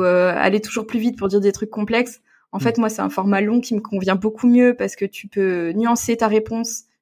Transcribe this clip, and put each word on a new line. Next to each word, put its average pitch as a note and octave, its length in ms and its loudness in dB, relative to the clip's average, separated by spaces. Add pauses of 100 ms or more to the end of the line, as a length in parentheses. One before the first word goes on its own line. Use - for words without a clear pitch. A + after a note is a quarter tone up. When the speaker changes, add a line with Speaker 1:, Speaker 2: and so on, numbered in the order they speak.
Speaker 1:
Mm. - 20 2
Speaker 2:
euh, F3+ 340 2
aller G3+ 240 2
toujours G#3+ 260 -8
plus A#3 120 -4
vite A#3 180 -2
pour G3 100 -4
dire G3+ 140 2
des G3 100 2
trucs G#3+ 200 -10
complexes, A3+ 500 -4 (300)
en G3 80 -8
Speaker 1:
Mm. - 20 -4
Speaker 2:
fait, A#3+ 160 0
moi, A3 120 0
c'est A3 120 -6
un G3 80 -2
format G3 320 0
long A3 180 2
qui A#3 160 -4
me G#3 60 -2
convient F#3+ 340 -2
beaucoup A3 320 0
mieux B3 300 6
parce G3 180 -4
que G3 100 -4
tu - 220 -12
peux F3+ 460 -2
nuancer A#3 440 0
ta A#3 100 2
réponse. A3 560 -2 (180)